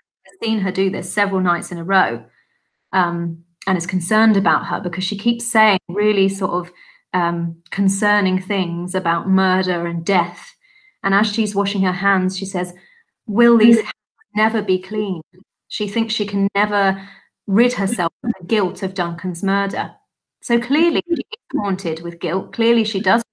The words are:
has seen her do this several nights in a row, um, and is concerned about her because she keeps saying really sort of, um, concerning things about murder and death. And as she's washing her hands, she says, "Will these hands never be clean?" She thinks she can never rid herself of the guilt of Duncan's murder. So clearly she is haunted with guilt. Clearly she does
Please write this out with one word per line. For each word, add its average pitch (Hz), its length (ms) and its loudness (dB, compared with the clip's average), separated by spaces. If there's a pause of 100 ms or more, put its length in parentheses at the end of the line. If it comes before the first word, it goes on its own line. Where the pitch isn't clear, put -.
(260)
has - 160 -20
seen 220 180 0
her 190 120 -2
do 190 180 2
this - 220 -8
several 190 280 0
nights 175 300 0
in 170 80 -6
a 165 60 -6
row, 156 400 0 (680)
um, 170 520 -2 (220)
and 185 120 2
is - 80 -6
concerned 214 500 2
about 175 300 2
her 180 140 2
because 190 240 -6
she 196 120 -6
keeps 233 300 -2
saying 214 320 4 (100)
really 196 400 2
sort 196 240 -2
of, 175 200 -4 (420)
um, 170 560 -2
concerning 196 720 2
things 180 540 -4
about 170 340 -2
murder 185 580 2
and 170 180 -4
death. 185 500 -2 (480)
And 196 120 0
as 214 180 4
she's 214 220 -2
washing 196 280 0
her 185 100 2
hands, 185 440 0
she 196 100 -6
says, 180 280 -6 (520)
"Will 233 320 4
these 233 180 6
hands - 160 -2 (420)
never 220 280 0
be 185 160 0
clean?" 196 440 -4 (460)
She 208 200 -6
thinks 226 260 -2
she 202 120 -4
can 196 280 0
never 202 540 0 (380)
rid 226 280 4
herself 180 380 -2 (100)
of 233 160 -2
the - 80 -18
guilt 208 360 0
of 190 120 -6
Duncan's 170 480 -6
murder. 196 520 -2 (480)
So 240 180 0
clearly 294 480 2
she 339 140 0
is - 380 -8
haunted 185 420 -2
with 170 180 -10
guilt. 180 320 -2
Clearly 233 320 4
she 190 160 -4
does 233 220 2 (100)